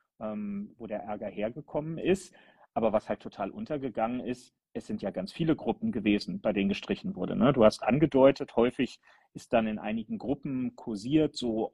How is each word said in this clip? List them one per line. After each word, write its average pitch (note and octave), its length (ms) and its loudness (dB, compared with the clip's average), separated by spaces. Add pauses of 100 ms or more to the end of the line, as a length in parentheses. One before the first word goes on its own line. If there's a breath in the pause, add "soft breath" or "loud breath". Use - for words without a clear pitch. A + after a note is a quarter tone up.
(200)
ähm, G#2 560 -6
wo A2+ 100 -12
der G#2+ 140 -6
Ärger G#2 280 -8
hergekommen D3 680 -6
ist. D3+ 380 -2 (400 soft breath)
Aber A2 180 2
was G#2+ 160 0
halt G#2+ 120 -4
total G2+ 300 -8
untergegangen B2 680 -4
ist, - 340 -8 (200)
es A#2 120 -10
sind G#2+ 160 -6
ja G3 80 -2
ganz F#3 220 -6
viele D#3+ 220 0
Gruppen - 380 -2
gewesen, G#2 480 0
bei G#2+ 140 0
denen G2 160 2
gestrichen G2 440 -4
wurde, F#2+ 220 -4
ne? A#2+ 160 4
Du B2+ 100 6
hast - 200 6
angedeutet, C3+ 720 4
häufig A#2+ 420 0 (360 soft breath)
ist - 180 -10
dann A2+ 140 4
in G#2+ 120 -4
einigen A2 380 -4
Gruppen B2+ 580 -4
kursiert, C3+ 640 0
so, A2+ 380 0